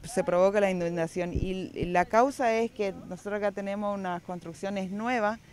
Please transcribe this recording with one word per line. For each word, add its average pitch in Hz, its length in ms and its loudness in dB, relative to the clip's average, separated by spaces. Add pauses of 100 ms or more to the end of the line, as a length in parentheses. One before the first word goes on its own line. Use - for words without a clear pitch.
se - 200 0
provoca 190 360 4
la 196 120 4
inundación. 175 600 -2
Y, 185 420 -2
y - 120 -2
la 175 200 2
causa 233 500 4
es 226 160 0
que 196 220 -2 (140)
nosotros 196 280 -8
acá 208 160 0
tenemos 202 460 -4
unas 180 260 -6
construcciones 185 680 -6
nuevas, 220 500 0 (140)